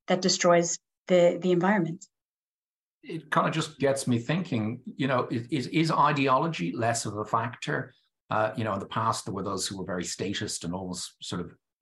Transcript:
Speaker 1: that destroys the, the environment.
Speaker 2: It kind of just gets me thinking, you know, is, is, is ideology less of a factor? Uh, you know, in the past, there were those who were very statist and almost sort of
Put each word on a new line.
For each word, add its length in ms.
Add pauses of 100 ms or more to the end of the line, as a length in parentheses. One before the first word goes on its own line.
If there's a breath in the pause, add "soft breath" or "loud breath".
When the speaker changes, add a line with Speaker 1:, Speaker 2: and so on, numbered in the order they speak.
Speaker 1:
that 160
destroys 560 (300)
the, 340
the 80
environment. 560 (960)
Speaker 2:
It 280
kind 180
of 40
just 260
gets 280
me 120
thinking, 640 (160)
you 120
know, 220
is, 200
is, 180
is 220
ideology 840
less 340
of 100
a 80
factor? 680 (360 soft breath)
Uh, 280
you 60
know, 120
in 40
the 80
past, 380
there 100
were 80
those 240
who 120
were 60
very 200
statist 600
and 100
almost 460
sort 200
of 140 (280)